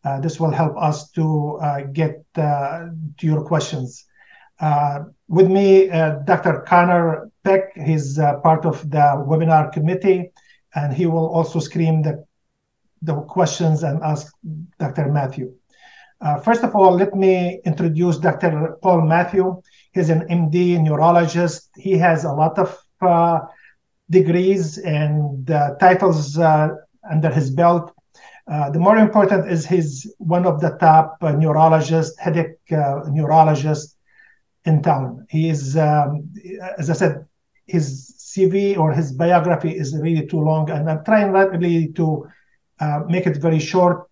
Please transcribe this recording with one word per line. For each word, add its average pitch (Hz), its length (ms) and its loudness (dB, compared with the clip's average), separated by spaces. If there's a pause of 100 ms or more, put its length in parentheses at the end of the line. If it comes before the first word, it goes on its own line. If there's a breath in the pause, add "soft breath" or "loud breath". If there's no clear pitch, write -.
Uh, 139 160 -6
this 156 180 -6
will 160 140 -2
help 156 240 -2
us - 340 -4
to, 156 500 -2
uh, 143 200 -4 (120)
get, 156 320 -4 (120)
uh, 151 500 -4 (300)
to 165 100 -6
your 156 160 0
questions. 147 640 -6 (560 soft breath)
Uh, 147 400 -2 (260)
with 185 240 4
me, 190 400 6
uh, 156 340 0
Doctor 170 440 0
Connor 175 600 2 (140)
Peck, 190 340 0
he's, 147 420 -2
uh, 143 200 0
part 160 260 2
of 156 240 -4
the 147 160 2 (240)
webinar 160 440 2
committee, 180 580 0 (460 soft breath)
and 143 180 -4
he 170 120 0
will 160 200 0
also 165 320 -2
screen 160 420 0
the, 147 240 -4 (800)
the 156 200 -4
questions 160 600 -2
and 156 200 -4
ask 156 300 -6 (460)
Doctor 143 340 -4
Matthew. 135 400 -6 (680 soft breath)
Uh, 147 180 -4
first 233 240 0
of 220 120 -4
all, 190 180 6
let 190 220 0
me 185 520 0
introduce 165 500 0
Doctor 156 640 -2
Paul 180 220 2
Matthew. 180 580 0 (320 soft breath)
He's 170 160 0
an 165 220 2
M 170 180 0
D 175 300 2
neurologist. 165 1000 2
He 190 220 0
has 165 260 2
a 147 80 -4
lot 156 260 0
of, - 200 -2 (240)
uh, 170 380 2 (680 loud breath)
degrees 175 680 2
and, 151 720 -4
uh, 147 300 0
titles, 165 580 2
uh, 156 300 4 (420)
under 156 180 0
his 135 220 0
belt. 170 420 2 (580 loud breath)
Uh, 147 200 -4
the 156 80 -2
more 208 200 4
important 202 520 2
is 160 160 -4
he's 156 400 -2 (120)
one 180 280 0
of 151 140 0
the 160 180 0
top, 156 440 4
uh, 156 100 0
neurologist, 160 880 2
headache, 165 360 -2 (160)
uh, 139 280 -2 (100)
neurologist 151 880 2 (640 soft breath)
in 156 180 2
town. 135 460 -2
He 160 220 0
is, 139 260 -4
um, 151 500 0 (520)
as 147 100 -4
I 160 60 0
said, - 320 -2 (400)
his 135 520 -6
C - 280 -2
V 196 300 0
or 156 160 0
his 143 200 -2
biography 170 580 0
is 156 260 -6
really 156 300 -2
too 160 140 -4
long, 156 300 0
and 156 180 -4
I'm 156 160 -6
trying 208 280 2
not 190 180 2
really 170 420 0
to, 160 340 -2 (540 loud breath)
uh, 151 260 -2
make 180 200 -2
it 147 120 -2
very 160 200 0
short. 175 540 0